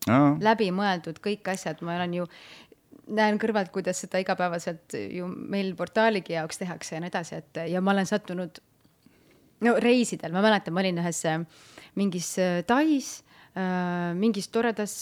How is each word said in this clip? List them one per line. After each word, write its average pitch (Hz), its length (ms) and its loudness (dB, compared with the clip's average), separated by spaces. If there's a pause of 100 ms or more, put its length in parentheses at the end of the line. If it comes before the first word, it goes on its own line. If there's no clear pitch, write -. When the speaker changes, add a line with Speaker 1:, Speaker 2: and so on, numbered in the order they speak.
Speaker 1:
Jaa. 139 240 6 (100)
Speaker 2:
Läbi 214 380 4
mõeldud 180 480 -2
kõik 208 260 -4
asjad. 170 300 -6
Ma 170 160 -4
olen 175 160 -2
ju, 175 140 -2 (840)
näen 214 320 2
kõrvalt, 214 320 0
kuidas 180 320 -4
seda 190 160 -2
igapäevaselt 175 720 -4
ju 175 300 -6
meil 190 480 -4
portaaligi 185 640 0
jaoks 160 240 -8
tehakse 165 340 -8
ja 160 60 -6
nii 175 100 -8
edasi, 165 300 -8
et, - 240 -10
ja 180 160 -2
ma 196 100 4
olen 196 160 2
sattunud, 180 540 -6 (1000)
no 240 140 6
reisidel, 240 560 2
ma 180 80 0
mäletan, 202 320 4
ma 190 140 2
olin 175 160 0
ühes, 170 240 -2
äh, 160 160 0 (500)
mingis, 180 440 -2
äh, 180 260 2
Tais, 277 500 2 (400)
äh, 180 600 -2
mingis 196 380 0
toredas, 226 520 -2